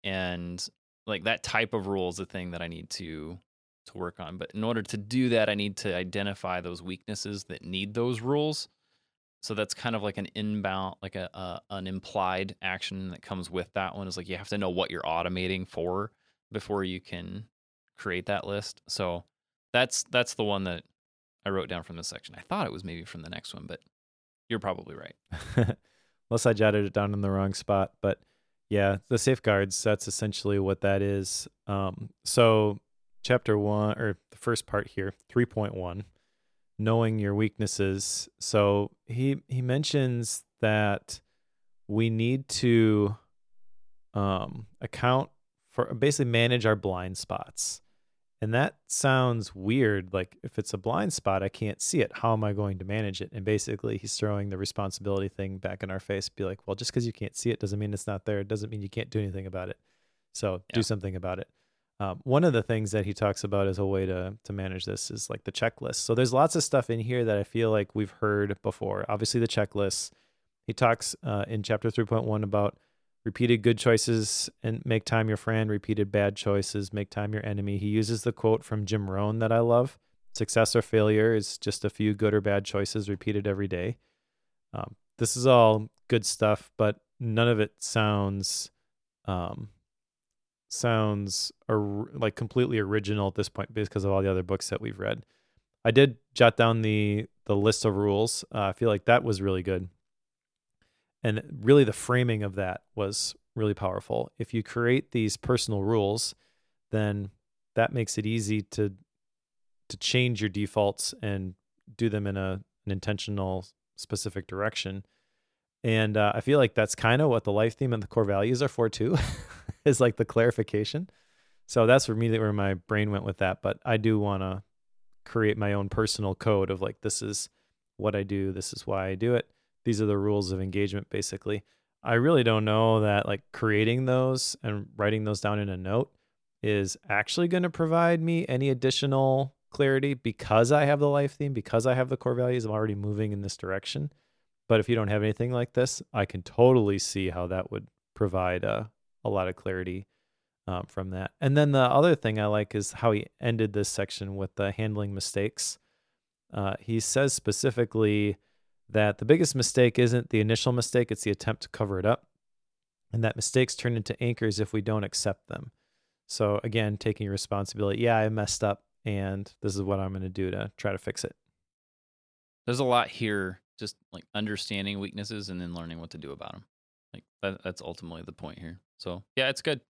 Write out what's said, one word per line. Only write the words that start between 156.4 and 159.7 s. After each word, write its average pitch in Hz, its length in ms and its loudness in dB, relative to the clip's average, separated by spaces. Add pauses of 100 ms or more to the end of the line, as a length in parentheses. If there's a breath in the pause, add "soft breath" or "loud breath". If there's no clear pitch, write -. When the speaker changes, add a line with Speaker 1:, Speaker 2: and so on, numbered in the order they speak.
Speaker 2:
Uh, 98 260 -2
he 113 220 -2
says 135 320 2
specifically 107 1040 0 (540)
that 104 280 2
the 113 60 -6
biggest 156 300 6
mistake 123 440 4